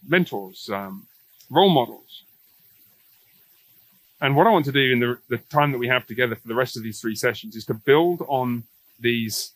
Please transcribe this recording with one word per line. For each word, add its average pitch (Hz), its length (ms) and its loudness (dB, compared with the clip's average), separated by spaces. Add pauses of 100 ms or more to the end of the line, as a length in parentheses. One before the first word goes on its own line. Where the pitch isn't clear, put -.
Mentors, 117 600 -2
um, 98 360 -8 (440)
role 180 200 4
models. 120 540 -2 (2000)
And 139 140 0
what 170 120 6
I - 20 6
want 175 160 4
to 139 60 -4
do 135 220 2
in 120 60 2
the, 120 180 0 (100)
the 120 100 -4
time 147 360 0
that 127 40 -4
we 120 120 -4
have 127 180 0
together 117 280 -2
for - 120 -20
the 113 80 -6
rest 127 220 -2
of 110 60 -10
these 110 180 -10
three 110 140 -4
sessions 113 420 -4
is 107 80 -14
to - 80 -4
build 165 560 2
on 123 340 -2 (340)
these 117 580 -4